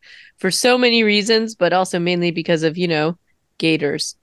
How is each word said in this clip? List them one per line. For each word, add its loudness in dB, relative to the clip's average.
for -2
so 2
many 2
reasons, 0
but 0
also 0
mainly 0
because -2
of, -2
you -2
know, -2
gators. -2